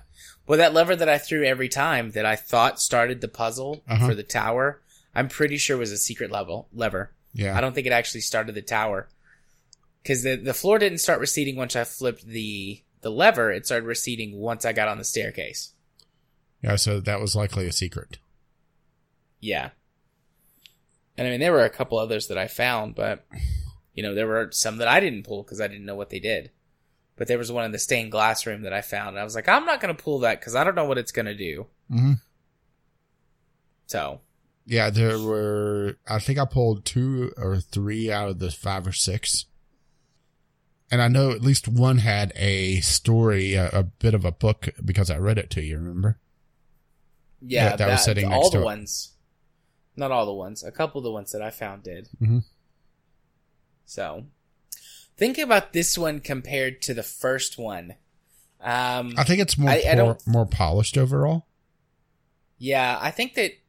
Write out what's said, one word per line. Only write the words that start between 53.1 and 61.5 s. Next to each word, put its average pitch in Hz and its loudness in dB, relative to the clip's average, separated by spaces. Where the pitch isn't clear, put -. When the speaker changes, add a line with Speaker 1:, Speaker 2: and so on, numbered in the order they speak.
Speaker 1:
So, 92 -10
think 240 0
about 240 2
this 170 0
one 156 -2
compared 131 -4
to 135 -4
the 113 -8
first - -4
one. 95 -10
Um, 123 -2
Speaker 2:
I 147 4
think 175 2
it's - 0
more 143 4
Speaker 1:
I, 139 6
I 165 2
Speaker 2:
por-, 156 4
Speaker 1:
don't 117 4
Speaker 2:
more 117 6
polished 95 2
overall. 143 2